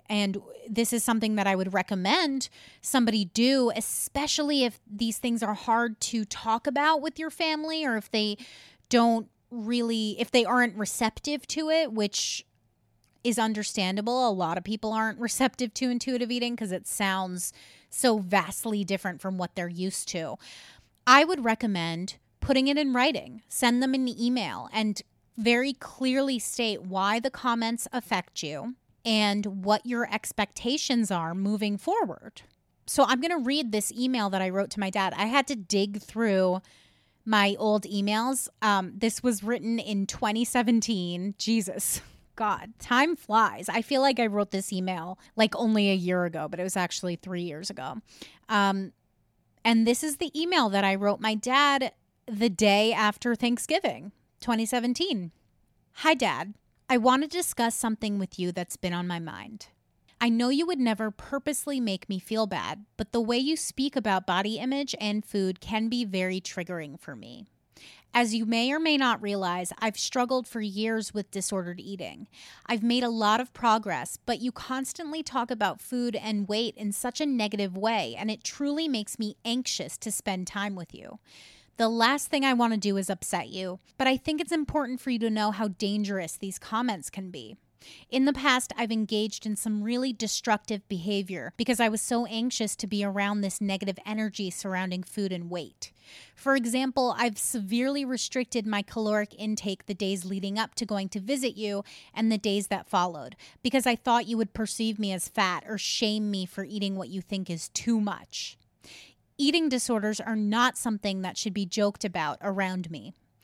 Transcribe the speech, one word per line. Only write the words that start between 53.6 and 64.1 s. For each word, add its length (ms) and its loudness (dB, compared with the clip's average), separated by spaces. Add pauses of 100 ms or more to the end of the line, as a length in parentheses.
twenty 240 0
seventeen. 640 0 (680)
Hi, 160 4
Dad. 400 -2 (360)
I 80 6
want 260 6
to 60 -4
discuss 460 0
something 440 -2
with 180 -6
you 140 0
that's 260 -6
been 160 -2
on 140 -2
my 120 -2
mind. 480 -12 (520)
I 100 4
know 200 4
you 160 2
would 140 0
never 320 2
purposely 680 -4
make 260 -2
me 100 -2
feel 300 0
bad, 380 -6 (120)
but 140 -6
the 100 0
way 160 2
you 200 0
speak 380 -4
about 300 0